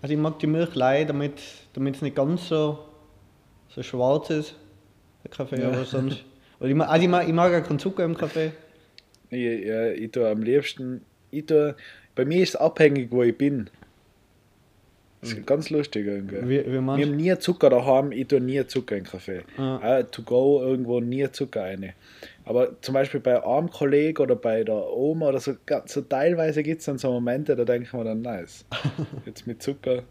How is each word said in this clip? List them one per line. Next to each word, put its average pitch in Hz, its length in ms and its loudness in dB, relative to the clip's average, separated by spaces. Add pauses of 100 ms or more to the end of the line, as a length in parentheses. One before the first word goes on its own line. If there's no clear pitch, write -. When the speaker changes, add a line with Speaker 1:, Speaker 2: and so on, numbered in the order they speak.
Speaker 1:
Also 143 120 -2
ich 151 60 2
mag 151 200 -2
die 156 60 -2
Milch 165 280 0
leicht, 135 340 2
damit, 143 320 -4 (320)
damit's 135 300 -4
nicht 139 120 -4
ganz 160 340 0
so, 151 300 0 (880)
so - 140 -12
schwarz 131 460 0
ist, 151 260 -4 (680)
der - 60 -14
Kaffee, 127 320 -6
Speaker 2:
Ja. 120 60 0
Speaker 1:
aber 127 180 -2
sonst, 135 360 -4 (360)
weil - 120 -2
ich 139 60 4
ma-, 156 100 4
also 165 160 4
ich 180 80 4
mag, 180 160 2
ich 165 60 0
mag 175 220 4
auch 170 120 0
keinen 147 120 -2
Zucker 196 260 -2
im 165 120 -2
Kaffee. 156 360 -4 (760)
Speaker 2:
Ich, 117 340 -2
ja, 110 280 -2
ich 110 180 -6
tue 117 180 0
am 107 140 0
liebsten, 127 600 -2 (280)
ich 151 160 -8
tue, 147 280 4 (400)
bei 131 120 0
mir 170 160 2
ist 180 80 2
es - 60 -8
abhängig, 143 540 4
wo 123 120 2
ich 117 160 4
bin. 139 320 0 (1500)
Das 117 80 -12
ist 113 60 -8
Speaker 1:
Hm. 104 100 -14
Speaker 2:
ganz 151 240 0
lustig 143 340 -2
irgendwie. 101 440 -6
Speaker 1:
Wie, 135 240 0
wie 131 80 -2
meinst 131 180 -2
Speaker 2:
Wir 143 140 2
haben 143 40 -2
nie 180 220 2
Zucker 175 320 4
daheim, 131 400 4
ich 127 160 -4
tue 139 140 4
nie 127 260 -2
Zucker 123 300 -4
in 95 80 -6
Kaffee. 92 380 -12 (140)
Speaker 1:
Ja. 131 440 0
Speaker 2:
Auch - 100 0
to - 120 -12
go 131 380 4
irgendwo 127 380 0
nie 127 320 -2
Zucker - 320 -6
rein. 95 300 -8 (520)
Aber 120 380 0
zum 135 120 -6
Beispiel 135 260 0
bei 123 260 4
einem 147 240 2
Kollegen 147 500 2
oder 127 140 4
bei 113 300 0
der 110 100 0
Oma 139 540 0
oder 135 100 2
so, 123 160 -4 (100)
ga-, 147 220 -2
so - 140 -6
teilweise 156 640 0
gibt's 160 220 -6
dann 139 120 -4
so 127 140 -2
Momente, 127 420 0
da 120 100 0
denke 120 220 0
ich - 60 -18
mir 120 100 -6
dann, 110 180 -4
„Nice, 107 500 -10
Speaker 1:
<laughs> - 540 -8
Speaker 2:
jetzt - 220 -14
mit 117 160 -10
Zucker 131 480 -4